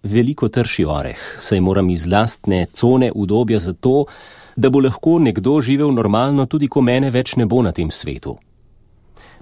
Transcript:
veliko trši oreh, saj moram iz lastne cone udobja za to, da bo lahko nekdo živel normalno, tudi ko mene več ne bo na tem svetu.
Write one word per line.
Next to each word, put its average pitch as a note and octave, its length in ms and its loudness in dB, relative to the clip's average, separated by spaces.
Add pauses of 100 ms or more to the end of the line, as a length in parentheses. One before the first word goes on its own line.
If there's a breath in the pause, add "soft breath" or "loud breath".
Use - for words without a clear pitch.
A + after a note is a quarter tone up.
veliko A#2 480 0
trši A2 320 -2
oreh, D2+ 400 -6 (160)
saj G2 240 0
moram F#2+ 260 2
iz E2 160 -2
lastne G2 640 0
cone B2+ 420 2
udobja G#2+ 440 0
za F2+ 140 -4
to, C3+ 320 0 (520 loud breath)
da B2 120 2
bo C3+ 160 4
lahko D#3+ 340 0
nekdo B2 420 2
živel C#3 280 0
normalno, B2 580 0
tudi C#3+ 220 -2
ko C3+ 160 2
mene B2+ 260 2
več B2+ 300 -2
ne A2 80 0
bo A#2+ 160 2
na F2 80 0
tem E2 160 -4
svetu. C#2 480 -6 (1040 soft breath)